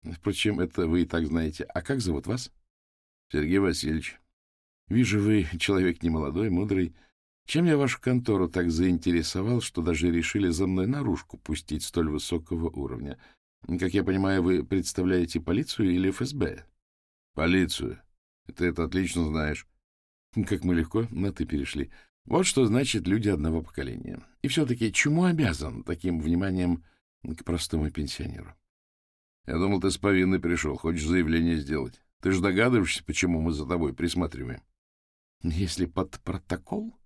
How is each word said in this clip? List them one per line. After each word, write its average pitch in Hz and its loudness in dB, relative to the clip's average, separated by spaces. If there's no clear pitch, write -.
Впрочем, 104 -2
это 87 0
вы 85 4
и 82 2
так 82 0
знаете. 78 -2
А - -6
как 139 -2
зовут 82 -2
вас?» 123 -6
«Сергей 78 2
Васильевич». 80 0
«Вижу, 107 4
вы 101 4
человек 92 2
немолодой, 80 0
мудрый. 92 0
Чем 165 2
я 160 6
вашу 139 0
контору 117 2
так 87 0
заинтересовал, 90 2
что - -6
даже 82 2
решили 87 0
за 87 2
мной 92 0
наружку 123 -4
пустить 76 -6
столь 80 0
высокого 82 -4
уровня? 67 -8
Как 90 -2
я 95 2
понимаю, 95 2
вы 85 2
представляете 90 0
полицию 98 0
или 92 2
Ф - -6
С 135 -4
Б?» 104 -4
«Полицию. 85 0
Ты 87 -2
это 82 0
отлично 87 0
знаешь». 76 -4
«Как - -2
мы 90 2
легко 85 0
на 95 -4
«ты» - -4
перешли. 71 -4
Вот 180 2
что 135 4
значит 113 0
люди 104 2
одного 80 0
поколения. - -10
И 139 -2
всё-таки 120 0
чему 160 2
обязан 78 0
таким 85 -2
вниманием 87 0
к - -8
простому 80 -2
пенсионеру?» - -8
«Я 76 -2
думал, 98 2
ты 95 2
с - -4
повинной 95 4
пришёл, 82 0
хочешь 82 -2
заявление 82 2
сделать. 69 -4
Ты 95 0
же 92 2
догадываешься, 101 2
почему 85 0
мы 80 0
за 73 -4
тобой 82 -2
присматриваем?» 64 -4
«Если 87 -2
под - -4
протокол 95 -6